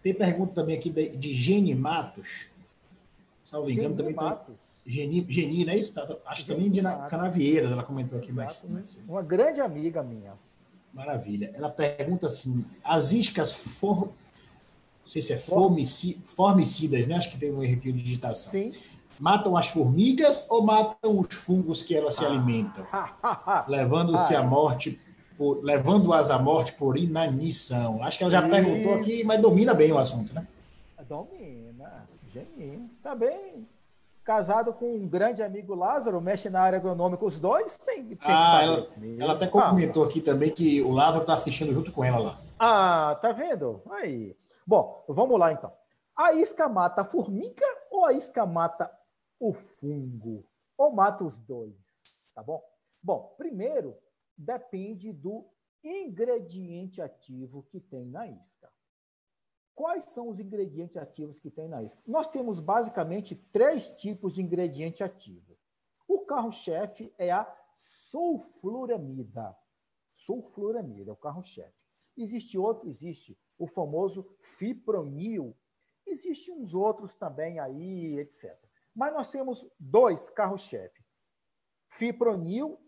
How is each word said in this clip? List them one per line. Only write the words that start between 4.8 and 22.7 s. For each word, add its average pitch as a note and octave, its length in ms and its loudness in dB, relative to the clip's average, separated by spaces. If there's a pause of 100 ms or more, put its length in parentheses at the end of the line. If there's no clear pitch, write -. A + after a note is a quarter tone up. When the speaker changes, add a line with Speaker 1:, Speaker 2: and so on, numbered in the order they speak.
Speaker 1:
Geni, D3 440 -2
Geni, D#3+ 360 0
não E3 80 -4
é G#3 40 2
isso? G#3 160 -2
Tá, C#3+ 120 -6
tá, D3+ 200 -10
acho - 200 -10
Speaker 2:
Geni C#3 120 -6
Speaker 1:
também G3 140 0
de F#3+ 100 2
na-, F#3 160 -2
Speaker 2:
Matos. - 140 -12
Speaker 1:
Canavieiras, D#3+ 600 2
ela B2 120 -2
comentou B2+ 360 -6
aqui - 140 -10
mais, B2 240 -6
Speaker 2:
Exato. F3 160 -10
Speaker 1:
mais F#3 160 -10
cedo. - 200 -20
Speaker 2:
Uma F#3+ 140 -6
grande B3+ 380 2
amiga D#3+ 420 -4
minha. G#2+ 300 -14 (600)
Speaker 1:
Maravilha. A#2 600 -6
Ela C#3+ 140 -6
pergunta D3+ 580 -2
assim, B2 380 -2 (180)
as D#3 300 2
iscas G3 400 0
for-, G3 540 -2 (920)
não - 60 -20
sei D#3 140 -6
se C#3+ 100 -2
é C3 60 0
Speaker 2:
For- F3 180 -2 (140)
Speaker 1:
formici-, E3 560 0
formicidas, D#3 840 4
né? E3 80 0
Acho E3+ 160 -2
que C3 80 -12
tem C#3+ 140 -2
um C3+ 100 -2
erro B2 140 2
aqui B2+ 160 -4
de B2 100 -4
digitação. B2 480 -6
Speaker 2:
Sim. G3+ 200 -2 (460)
Speaker 1:
Matam F#3+ 380 4
as E3 140 4
formigas A#3 800 4
ou A3+ 120 4
matam G#3+ 580 4
os F3+ 140 0
fungos E3+ 500 0
que E3 120 -2
elas D3 200 0
se D#3+ 100 0
Speaker 2:
Ah. - 20 2
Speaker 1:
alimentam? B2 640 0